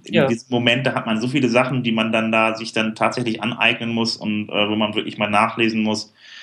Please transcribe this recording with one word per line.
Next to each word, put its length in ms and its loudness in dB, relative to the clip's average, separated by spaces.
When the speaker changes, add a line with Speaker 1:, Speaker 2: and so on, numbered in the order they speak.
Speaker 1:
in 100 -10
Speaker 2:
Ja. 140 6
Speaker 1:
diesem 220 -4
Moment, 360 2
da 80 0
hat 120 -4
man 140 0
so 60 -4
viele 220 0
Sachen, 340 2
die 100 0
man 200 0
dann 180 0
da 240 2
sich 180 -10
dann 220 -2
tatsächlich 480 -2
aneignen 480 0
muss 260 -2
und, 320 -4
äh, 200 0
wo 80 0
man 180 0
wirklich 240 -4
mal 120 0
nachlesen 520 2
muss. 320 -2